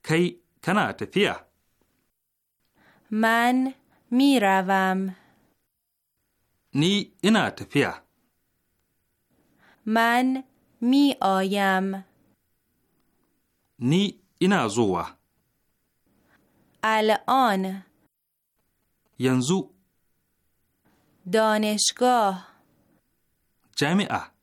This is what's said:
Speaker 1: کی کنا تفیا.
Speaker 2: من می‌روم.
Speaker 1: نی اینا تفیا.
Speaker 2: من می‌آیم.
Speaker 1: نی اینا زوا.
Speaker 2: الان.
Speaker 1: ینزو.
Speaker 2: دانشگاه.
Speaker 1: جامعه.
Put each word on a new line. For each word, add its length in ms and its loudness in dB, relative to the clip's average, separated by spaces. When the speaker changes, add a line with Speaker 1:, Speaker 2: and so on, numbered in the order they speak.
Speaker 1:
کی 340 0
کنا 300 0
تفیا. 420 -2
Speaker 2:
من 640 0
می‌روم. 1040 2
Speaker 1:
نی 380 0
اینا 280 0
تفیا. 440 -4
Speaker 2:
من 580 0
می‌آیم. 1200 0
Speaker 1:
نی 400 -2
اینا 300 0
زوا. 380 -2
Speaker 2:
الان. 1000 0
Speaker 1:
ینزو. 500 0
Speaker 2:
دانشگاه. 1160 0
Speaker 1:
جامعه. 460 -2